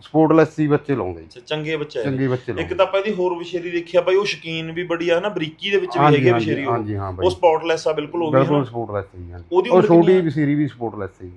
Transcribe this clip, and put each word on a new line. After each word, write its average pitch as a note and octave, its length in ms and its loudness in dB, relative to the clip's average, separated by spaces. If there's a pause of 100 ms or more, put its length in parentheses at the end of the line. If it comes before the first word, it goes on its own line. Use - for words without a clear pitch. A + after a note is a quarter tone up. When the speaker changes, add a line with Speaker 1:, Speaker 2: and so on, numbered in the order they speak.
Speaker 1:
ਸਪੋਰਟਲੈਸ D#3 580 4
ਹੀ D3+ 80 0
ਬੱਚੇ C#3+ 280 0
ਲਾਉਂਦੇ F2+ 260 -6
ਜੀ। E2 60 -20
Speaker 2:
ਅੱਛਾ, - 120 -20
ਚੰਗੇ D#3 360 -6
ਬੱਚੇ D3 240 -6
ਆ A2+ 40 -2
Speaker 1:
ਚੰਗੇ C3+ 140 -2
Speaker 2:
ਜੀ। C3+ 100 0
Speaker 1:
ਬੱਚੇ B2+ 240 -4
Speaker 2:
ਇੱਕ A2 80 -6
Speaker 1:
ਲਾਉਂਦੇ। E3+ 160 -6
Speaker 2:
ਤਾਂ F#3 100 4
ਆਪਾਂ F#3+ 140 0
ਇਹਦੀ G#3 140 -2
ਹੋਰ F3+ 260 -2
ਬਸ਼ੇਰੀ E3+ 320 -8
ਦੇਖੀ E3+ 260 -2
ਆ F3 40 4
ਬਾਈ, F#3 140 2
ਉਹ G3+ 100 2
ਸ਼ੌਕੀਨ D#3+ 460 -8
ਵੀ E3+ 120 -6
ਬੜੀ E3+ 260 -2
ਆ, E3+ 100 2
ਹਨਾ? G#3 100 -4
ਬਰੀਕੀ F3 420 -8
ਦੇ G3+ 60 4
ਵਿੱਚ F#3 200 -4
ਵੀ C#3 60 4
Speaker 1:
ਹਾਂਜੀ, D3 140 6
Speaker 2:
ਹੈਗੀ B2+ 100 2
ਆ A#2+ 60 4
Speaker 1:
ਹਾਂਜੀ, A2+ 120 0
Speaker 2:
ਬਸ਼ੇਰੀ C#3+ 200 -4
ਉਹ। B2 60 -2
Speaker 1:
ਹਾਂਜੀ, G#2+ 240 -4
ਹਾਂ G2 160 -8
ਬਾਈ। F#2 140 -2
Speaker 2:
ਉਹ F3+ 60 2
ਸਪੋਰਟਲੈਸ D#3+ 560 0
ਆ D#3 40 2
ਬਿਲਕੁਲ E3+ 320 -4
ਉਹ D3+ 80 -4
ਵੀ, C3+ 60 4
Speaker 1:
ਬਿਲਕੁਲ C3+ 180 2
Speaker 2:
ਹਨਾ? C#3+ 80 2
Speaker 1:
ਸਪੋਰਟਲੈਸ A2 420 -8
ਹੈ F2+ 200 -18
ਜੀ, F2 60 -16
ਹਾਂਜੀ। F2 200 -16
Speaker 2:
ਉਹਦੀ F#3 180 2
Speaker 1:
ਉਹ F3 60 4
Speaker 2:
ਉਮਰ F#3 120 6
Speaker 1:
ਛੋਟੀ E3+ 200 6
Speaker 2:
ਕਿੰਨੀ F#3 120 6
ਆ? F3 40 0
Speaker 1:
ਬਸ਼ੇਰੀ D3 320 0
ਵੀ D3 120 0
ਸਪੋਰਟਲੈਸ G#2+ 420 -8
ਹੈ - 160 -20
ਜੀ। F2+ 120 -16